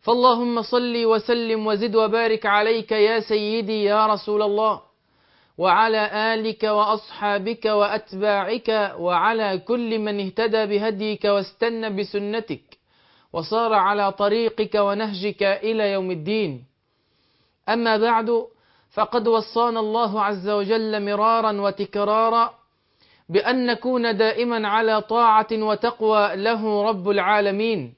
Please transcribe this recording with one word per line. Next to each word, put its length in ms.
فاللهم 600
صل 440
وسلم 600
وزد 300
وبارك 500
عليك 460
يا 280
سيدي 640
يا 220
رسول 360
الله، 380
وعلى 760
آلك 280
وأصحابك 1000
وأتباعك، 1300
وعلى 600
كل 400
من 220
اهتدى 460
بهديك 580
واستنى 680
بسنتك 720
وصار 400
على 400
طريقك 600
ونهجك 680
إلى 500
يوم 180
الدين. 540
أما 280
بعد، 500
فقد 360
وصانا 520
الله 420
عز 260
وجل 560
مرارا 560
وتكرارا 960
بأن 380
نكون 500
دائما 520
على 320
طاعة 520
وتقوى 840
له 460
رب 280
العالمين. 880